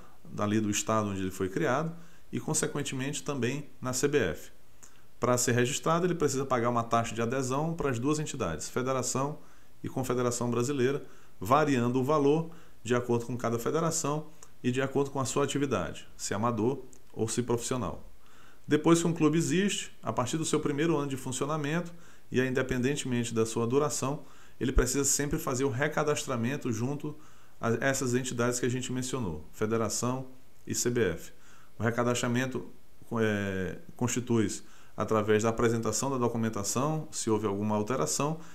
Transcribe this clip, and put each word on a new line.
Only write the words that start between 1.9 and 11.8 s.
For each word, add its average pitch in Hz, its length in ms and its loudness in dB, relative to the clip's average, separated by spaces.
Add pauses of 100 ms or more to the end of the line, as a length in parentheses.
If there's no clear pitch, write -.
e, 123 80 -4
consequentemente, 147 840 -2
também 143 460 -2 (120)
na 127 120 -2
C 147 140 4
B 143 100 2
F. 90 340 0 (680)
Pra 123 180 4
ser 120 160 2
registrado, 160 520 2
ele 175 100 2
precisa 135 300 2
pagar 120 240 2
uma 117 140 2
taxa 113 320 2
de 117 60 0
adesão 135 520 0
para 147 160 0
as 117 80 0
duas 147 220 2
entidades, 101 500 -4
federação 131 680 0 (440)
e 113 60 -6
confederação 123 640 0
brasileira, 127 520 2 (360)
variando 131 600 4